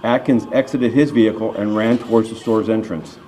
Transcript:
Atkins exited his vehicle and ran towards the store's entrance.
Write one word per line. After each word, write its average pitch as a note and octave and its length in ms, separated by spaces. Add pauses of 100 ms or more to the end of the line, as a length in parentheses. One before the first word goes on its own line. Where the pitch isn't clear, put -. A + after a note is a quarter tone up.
Atkins A#2+ 480
exited B2 420
his D3 200
vehicle A2 420
and G#2+ 220
ran A2+ 220
towards A2+ 320
the A2+ 60
store's A2 320
entrance. G#2+ 480 (100)